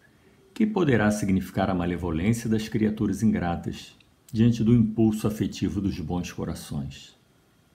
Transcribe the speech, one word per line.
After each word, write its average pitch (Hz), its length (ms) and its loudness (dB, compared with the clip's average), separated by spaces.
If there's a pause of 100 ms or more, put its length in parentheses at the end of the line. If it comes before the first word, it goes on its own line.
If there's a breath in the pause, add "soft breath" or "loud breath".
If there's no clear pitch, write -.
(520 soft breath)
Que 110 140 0
poderá 120 460 2
significar 95 580 0
a 92 60 0
malevolência 87 760 -2
das 107 180 0
criaturas 107 540 0
ingratas 87 760 -2 (360)
diante 117 320 4
do 110 100 6
impulso 110 540 4
afetivo 98 520 -4
dos 95 200 -4
bons 85 320 -6
corações? - 840 -10 (600)